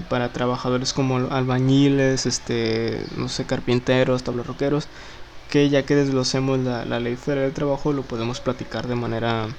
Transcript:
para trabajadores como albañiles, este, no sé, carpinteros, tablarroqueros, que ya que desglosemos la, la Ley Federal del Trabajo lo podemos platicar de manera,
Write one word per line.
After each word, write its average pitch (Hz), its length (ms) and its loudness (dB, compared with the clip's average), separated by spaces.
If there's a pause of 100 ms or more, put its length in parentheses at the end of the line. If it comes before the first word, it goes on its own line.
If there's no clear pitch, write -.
para 123 240 -2
trabajadores 127 600 0
como 131 240 0
albañiles, 131 1080 4
este, 113 760 -2 (120)
no 127 120 -4
sé, 127 180 -6
carpinteros, 127 760 2
tablarroqueros, 131 640 -2 (600)
que 143 220 4
ya 135 140 4
que 143 120 2
desglosemos 135 640 2
la, 123 240 -2
la 120 160 -2
Ley 120 160 -2
Federal 135 300 0
del 135 80 -2
Trabajo 143 380 0
lo 139 100 -2
podemos 120 360 -4
platicar 123 480 -4
de 123 80 -2
manera, 113 540 -2 (100)